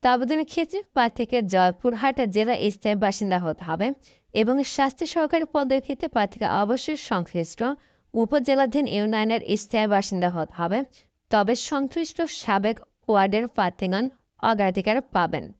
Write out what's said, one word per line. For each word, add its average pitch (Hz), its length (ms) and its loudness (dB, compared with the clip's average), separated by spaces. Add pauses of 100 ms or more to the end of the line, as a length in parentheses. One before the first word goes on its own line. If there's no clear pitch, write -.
তা 247 120 4
আবেদনের 294 380 0
ক্ষেত্রে 339 260 -2 (160)
প্রার্থীকে 240 420 0 (160)
জয়পুরহাট 214 640 2 (180)
জেলা 220 200 2 (180)
স্থায়ী 208 300 -2
বাসিন্দা 196 420 0
হতে 160 240 -4
হবে 170 180 -2 (460)
এবং 220 220 2 (180)
স্বাস্থ্য 277 400 -2
সহকারী 320 320 0 (100)
পদের 269 300 2
ক্ষেত্রে 285 300 -6
প্রার্থীকে 208 320 -2 (140)
অবশ্যই 254 380 -2 (100)
সংশ্লিষ্ট 175 500 -4 (540)
উপজেলাধীন 269 720 2 (100)
ইউনিয়নের 214 460 0 (200)
স্থায়ী 214 320 0
বাসিন্দা 190 420 0
হতে 160 240 -4
হবে, 170 180 0 (540)
তবে 214 220 4 (160)
সংশ্লিষ্ট 285 480 -4 (240)
সাবেক 208 340 0 (340)
ওয়ার্ডের 202 360 4 (100)
প্রার্থীগণ 190 480 -2 (460)
অগ্রাধিকার 202 480 0 (180)
পাবেন। 165 300 -2 (140)